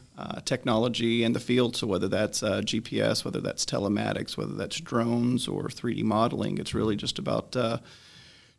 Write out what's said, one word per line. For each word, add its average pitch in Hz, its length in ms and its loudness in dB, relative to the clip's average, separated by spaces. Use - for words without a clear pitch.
uh, - 240 -8
technology 117 840 2
in 113 100 4
the - 60 0
field. 123 360 2
So 120 120 -2
whether 98 200 2
that's, 101 360 0
uh, 101 180 2
G 113 200 0
P 110 200 -2
S, - 240 2
whether - 160 -4
that's - 240 -4
telematics, 104 720 0
whether 107 180 -4
that's 101 260 -4
drones 120 680 0
or - 220 -2
three 120 260 -4
D 110 80 -2
modeling, 107 540 0
it's - 160 -6
really 110 220 2
just - 240 -4
about, - 360 -2
uh, 117 220 0